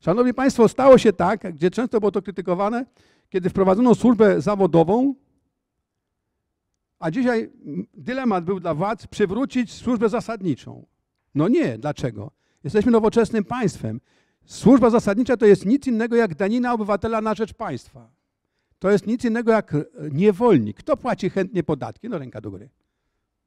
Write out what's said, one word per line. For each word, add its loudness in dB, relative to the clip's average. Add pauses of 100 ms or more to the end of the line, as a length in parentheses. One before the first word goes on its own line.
Szanowni 0
państwo, 2
stało 8
się 4
tak, -2
gdzie -2
często -4
było 0
to -4
krytykowane, -4 (420)
kiedy -4
wprowadzono 4
służbę 4
zawodową, 2 (1800)
a -6
dzisiaj -2 (440)
dylemat -4
był -4
dla -4
władz: -6
przywrócić -4
służbę -2
zasadniczą. -6 (480)
No 0
nie, 0
dlaczego? -8 (340)
Jesteśmy 0
nowoczesnym 0
państwem. -6 (460)
Służba 4
zasadnicza 0
to 2
jest 6
nic 0
innego -2
jak 0
danina -2
obywatela -2
na -4
rzecz -8
państwa. -12 (680)
To -2
jest 2
nic -4
innego 0
jak 0 (360)
niewolnik. 2
Kto -4
płaci -4
chętnie -4
podatki? -8
No, -8
ręka -14
do -14
góry. -18 (800)